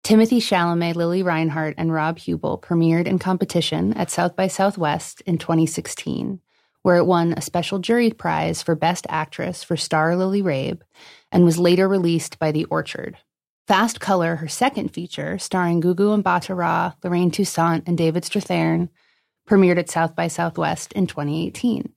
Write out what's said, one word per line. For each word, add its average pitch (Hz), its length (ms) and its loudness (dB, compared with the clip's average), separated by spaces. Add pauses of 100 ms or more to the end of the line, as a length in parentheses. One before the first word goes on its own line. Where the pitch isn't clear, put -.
Timothy 226 380 6
Chalamet, 170 540 0
Lily 170 280 0
Reinhart, 160 540 0
and 165 140 0
Rob 160 280 -2
Hubel, 160 420 -6
premiered 165 460 2
in 185 100 0
competition 175 760 -2
at - 180 -4
South 175 240 -2
by 190 120 -2
Southwest 175 720 -2
in 170 180 -2
twenty 165 260 2
sixteen, - 760 -8 (420)
where 180 140 4
it 175 100 4
won 170 260 2
a - 80 -4
special 180 380 -4
jury 226 320 2
prize 165 500 -4
for 165 140 0
Best 165 340 -2
Actress 160 540 -6
for 170 120 -4
star 160 400 0
Lily 190 280 0
Rabe 175 380 -4 (500)
and 175 120 6
was 165 140 6
later 180 300 4
released 170 500 0
by 156 140 -2
The 151 140 -2
Orchard. - 520 -6 (500)
Fast 214 320 2
Color, 170 380 0
her 160 100 -8
second 240 420 -2
feature, 170 500 -8
starring 175 420 0
Gugu 196 400 2
Mbatha-Raw, 175 720 -2 (100)
Lorraine 175 280 2
Toussaint, 165 560 0
and 170 100 0
David 165 260 0
Strathairn, 170 680 0 (600)
premiered 180 300 6
at 170 100 -4
South 165 260 0
by 170 120 -2
Southwest 165 680 -4
in 190 140 0
twenty 147 400 -4
eighteen. - 500 -4